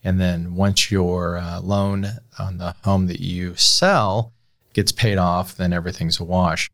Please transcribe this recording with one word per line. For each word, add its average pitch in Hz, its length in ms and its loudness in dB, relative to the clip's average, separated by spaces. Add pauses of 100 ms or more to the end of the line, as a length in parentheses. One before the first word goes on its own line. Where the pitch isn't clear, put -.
And 95 180 2
then 87 340 0
once 98 340 2
your, 90 480 0
uh, 87 220 -8
loan 98 480 -2 (320)
on 95 200 -6
the 87 240 -6
home 95 240 2
that 87 120 -6
you 90 360 -6
sell 117 800 2 (400)
gets 101 180 2
paid 104 260 2
off, 90 380 0
then 90 180 0
everything's 85 460 -4
a 87 40 -6
wash. 85 500 0